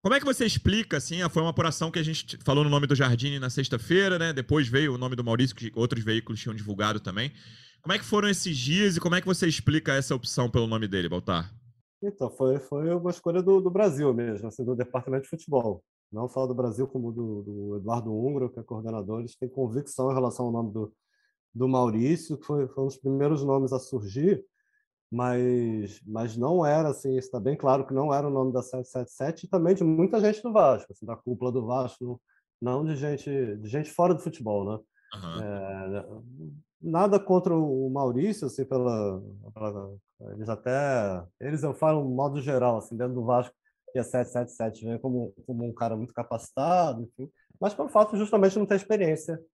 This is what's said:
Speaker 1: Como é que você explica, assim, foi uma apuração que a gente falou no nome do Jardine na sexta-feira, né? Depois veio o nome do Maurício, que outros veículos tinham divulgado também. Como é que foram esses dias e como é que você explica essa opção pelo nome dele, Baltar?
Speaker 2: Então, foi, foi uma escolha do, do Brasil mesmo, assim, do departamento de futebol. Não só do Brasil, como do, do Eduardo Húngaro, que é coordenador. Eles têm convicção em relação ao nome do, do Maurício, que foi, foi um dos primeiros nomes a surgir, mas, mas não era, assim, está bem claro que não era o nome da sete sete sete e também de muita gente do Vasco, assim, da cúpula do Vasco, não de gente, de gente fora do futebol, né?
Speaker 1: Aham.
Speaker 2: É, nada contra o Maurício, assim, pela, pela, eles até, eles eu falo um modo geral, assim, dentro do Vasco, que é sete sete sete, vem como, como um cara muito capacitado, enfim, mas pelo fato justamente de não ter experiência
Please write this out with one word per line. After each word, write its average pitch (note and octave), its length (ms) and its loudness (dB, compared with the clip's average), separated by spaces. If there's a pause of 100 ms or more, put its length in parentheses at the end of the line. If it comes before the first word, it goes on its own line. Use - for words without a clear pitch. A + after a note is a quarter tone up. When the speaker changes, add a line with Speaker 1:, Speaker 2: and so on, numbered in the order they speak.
Speaker 1:
Como G#3 120 4
é C#4 60 4
que C#4+ 60 -4
você B3+ 200 2
explica, F#3+ 520 2
assim, D#3+ 180 -6 (140)
foi D#3+ 120 0
uma E3 80 0
apuração E3 400 0
que F3+ 80 -4
a D#3+ 40 0
gente - 420 -4
falou C#3 180 4
no D3 80 4
nome C#3+ 160 4
do C#3+ 80 4
Jardine C3+ 460 2
na C3 100 -4
sexta-feira, F3 720 2
né? E3 120 0
Depois C3+ 360 2
veio C3+ 260 2
o B2 40 -6
nome B2+ 180 -4
do A#2+ 80 -2
Maurício, A#2 320 2
que A2+ 180 -10
outros A#2 300 0
veículos A2 360 -2
tinham A2+ 140 -6
divulgado G#2 460 -2
também. G#2+ 320 -4 (500)
Como E3+ 100 -4
é G#3 60 0
que - 60 -6
foram G#3 240 2
esses F#3 280 0
dias E3 400 2
e E3 40 0
como E3+ 160 6
é F3+ 40 4
que F3 60 -6
você F#3 220 4
explica D3+ 460 2
essa C3+ 200 0
opção B2 340 0
pelo A#2 200 4
nome A2 180 0
dele, F#2 220 0
Baltar? F2 440 -2 (480)
Speaker 2:
Então, G3 300 -4
foi, C3 300 2
foi D3+ 340 -2
uma F3 160 -2
escolha F3 320 0
do, F#3+ 180 6
do F#3 80 0
Brasil D3 460 4
mesmo, A2+ 320 -2
assim, A#2 180 -8
do B2 120 0
departamento B2+ 480 -4
de - 60 -18
futebol. A#2+ 520 -2 (300)
Não A2+ 160 -6
só C3 180 -2
do B2 80 -4
Brasil, B2 320 -2
como A#2+ 240 -6
do, A2 320 -6
do G#2 360 -8
Eduardo A2 360 -4
Húngaro, C3 380 -2
que A#2 80 -14
é - 20 -16
coordenador. A2 560 -8
Eles A#2 160 -10
têm B2+ 140 -8
convicção C3 640 -4
em - 20 -2
relação B2 320 -2
ao A#2 60 -2
nome A2+ 200 -4
do, G#2+ 200 -8 (600)
do B2 140 0
Maurício, C3 720 2
que - 80 -16
foi, C#3+ 220 -2
foi C3+ 160 -4
um - 20 0
dos C#3 100 -6
primeiros C#3 480 0
nomes C3+ 280 2
a B2+ 80 -2
surgir, C3 600 0 (680)
mas, A#2+ 960 0
mas A2 320 -6
não D3+ 300 2
era, D3+ 220 4
assim, C3 280 -2
está B2+ 220 -4
bem C3 180 0
claro C3+ 300 4
que C3+ 80 -6
não C#3+ 180 2
era C#3+ 140 0
o C#3+ 40 -2
nome C3 220 0
da B2 80 0
sete B2+ 280 -10
sete B2+ 240 -8
sete D#3+ 320 -6
e - 40 -16
também F3 240 2
de F#3 120 2
muita F3 360 4
gente G#3+ 220 2
do A#3+ 100 -6
Vasco, C#3 400 4
assim, - 140 -16
da A2+ 80 -8
cúpula B2 380 -4
do B2 120 -2
Vasco, B2 560 -4 (400)
não B2+ 240 -2
de D#3 120 -2
gente, C#3+ 340 -4 (260)
de G#2+ 120 -12
gente D3+ 200 -4
fora F3 240 4
do D#3+ 80 2
futebol, G#2+ 480 -4
né? G#2+ 100 -4 (360)
Speaker 1:
Aham. F2+ 300 -10
Speaker 2:
É, G2 600 -8 (760)
nada F#3+ 380 2
contra F3+ 360 4
o C3+ 320 0
Maurício, C3+ 600 0
assim, C3 160 -4
pela, A2 580 0 (320)
pela, G2+ 400 -8 (400)
eles G#2+ 140 -8
até, A#2 760 -2 (160)
eles C#3 220 -6
eu D3 100 -2
falo D#3 320 2
um B2+ 80 -2
modo C#3 280 -2
geral, B2 380 2
assim, A2+ 180 -10
dentro B2+ 180 -4
do A#2+ 100 -4
Vasco, B2 300 2 (380)
que B2+ 80 -2
é - 20 -2
sete A#2+ 280 -2
sete B2 200 -4
sete, A2 340 -8
vem A2+ 140 -4
como, B2 340 -4 (140)
como A#2+ 180 -6
um A#2 80 -6
cara A#2 240 -4
muito A#2 160 -8
capacitado, C3 920 -2
enfim, C3+ 260 -14 (300)
mas G3 120 0
pelo C#4 160 -4
fato G#3+ 280 4
justamente G3+ 380 4
de A3 40 0
não G3+ 80 0
ter G3+ 80 2
experiência E3+ 640 0 (160)